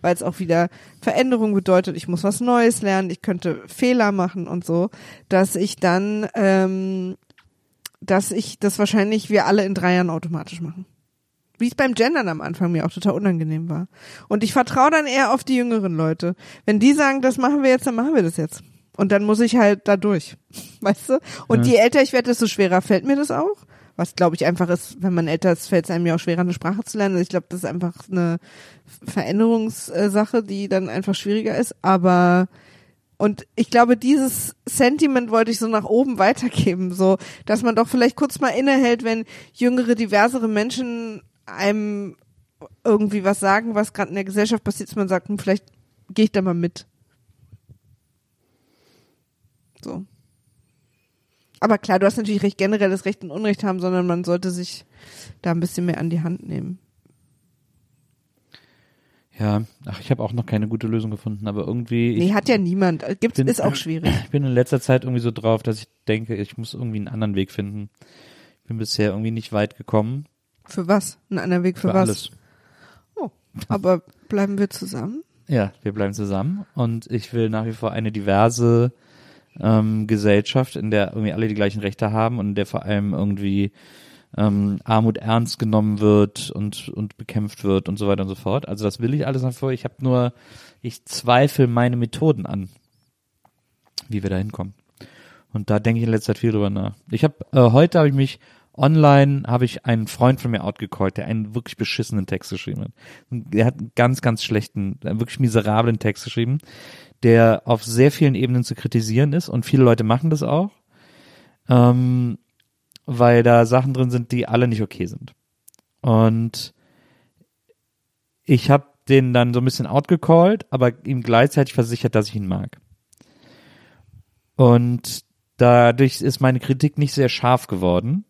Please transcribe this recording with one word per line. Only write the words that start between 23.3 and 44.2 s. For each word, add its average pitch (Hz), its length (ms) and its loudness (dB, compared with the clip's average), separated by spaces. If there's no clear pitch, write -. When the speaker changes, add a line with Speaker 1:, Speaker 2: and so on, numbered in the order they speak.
Speaker 1:
auch. 349 340 -4
Was, - 220 -6
glaub 175 160 2
ich, 170 140 -2
einfach 175 240 0
ist, - 320 -6
wenn 185 100 0
man 165 160 0
älter 156 240 0
ist, - 160 -6
fällt's 175 220 0
einem 170 160 -2
ja 165 80 0
auch 170 40 -2
schwerer, 170 220 -4
eine 180 140 -2
Sprache 196 280 -6
zu - 140 -10
lernen. 196 180 -2
Also 175 80 0
ich 180 60 -4
glaub, 180 220 -6
das 180 100 -10
ist - 60 -8
einfach 175 260 -6
eine 170 280 -2
Veränderungssache, 214 1400 -2
die 196 260 -8
dann 190 200 -2
einfach 190 260 -4
schwieriger 214 440 -4
ist. - 240 -4
Aber, 180 680 4
und 208 360 -2
ich 226 160 -2
glaube, 240 280 4
dieses 262 580 -2
Sentiment 262 640 0
wollte 226 200 2
ich 226 80 -4
so 226 100 -4
nach 220 160 -2
oben 247 340 0
weitergeben, 190 720 0
so, 190 260 2
dass 214 180 -2
man 233 140 2
doch 226 100 2
vielleicht 247 300 2
kurz 285 240 -2
mal 269 80 0
innehält, 262 560 2
wenn 226 220 -4
jüngere, 247 420 0
diversere 220 540 0
Menschen 233 720 -4
einem 202 720 -4
irgendwie 208 400 2
was 196 160 0
sagen, 214 340 0
was 208 180 -2
gerade 202 160 -4
in 165 60 -10
der 196 100 -4